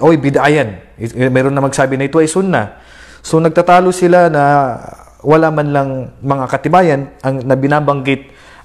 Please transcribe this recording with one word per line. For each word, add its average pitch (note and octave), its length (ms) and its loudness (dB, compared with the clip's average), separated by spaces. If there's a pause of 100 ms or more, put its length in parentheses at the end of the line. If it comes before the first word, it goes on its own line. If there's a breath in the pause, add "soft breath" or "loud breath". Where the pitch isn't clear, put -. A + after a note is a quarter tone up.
"Oy, E3 160 4
bid'a C#3 320 0
yan." C#3 160 0 (640)
Meron C3 160 2
na C#3 160 -2
magsabi C3+ 320 -2
na C3+ 80 -2
ito D3 160 0
ay D#3 80 2
sunnah. D#3 480 -2 (480 loud breath)
So, D#3+ 160 0
nagtatalo F3 480 2
sila F3+ 400 2
na D3 140 0 (800)
wala D#3 240 4
man D3 240 -2
lang C#3 160 -2 (320)
mga C3+ 240 -4
katibayan D3 640 0 (160)
ang, C3+ 160 -4
na C3 160 0
binabanggit C#3 720 -2 (360 loud breath)